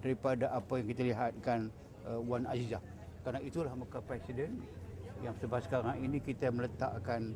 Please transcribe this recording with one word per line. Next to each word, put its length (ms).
daripada 500
apa 260
yang 120
kita 160
lihatkan, 520
eh, 140
Wan 280
Azizah. 360
Kerana 160
itulah 340
maka 300
Presiden 560
yang 160
sebab 240
sekarang 400
ini 160
kita 320
meletakkan 840